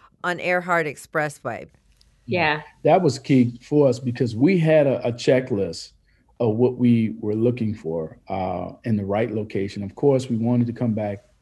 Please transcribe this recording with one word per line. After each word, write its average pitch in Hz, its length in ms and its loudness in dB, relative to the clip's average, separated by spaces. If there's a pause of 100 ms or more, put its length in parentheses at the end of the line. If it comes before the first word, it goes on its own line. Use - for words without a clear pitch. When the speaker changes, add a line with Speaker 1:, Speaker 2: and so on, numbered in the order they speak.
(240)
Speaker 1:
on 175 160 -4
Earhart 175 460 0
Expressway. 143 840 -6 (580)
Speaker 2:
Yeah. 151 360 0 (200)
Speaker 3:
That 170 200 4
was 143 160 0
key 123 440 2
for 147 260 2
us 123 120 0
because 120 340 -4
we 165 240 2
had 156 300 4
a, 123 180 -2
a 120 60 0
checklist 123 800 -2 (480)
of 110 160 0
what 123 220 2
we 117 420 2
were 104 140 -4
looking 113 400 0
for, 80 440 -8 (100)
uh, 90 440 -6 (120)
in 110 120 0
the 101 80 -2
right 107 280 -2
location. 104 500 -6
Of 98 120 -10
course, 131 340 2
we 117 80 -2
wanted 120 320 0
to 117 40 -6
come 120 220 -2
back 104 320 -6 (140)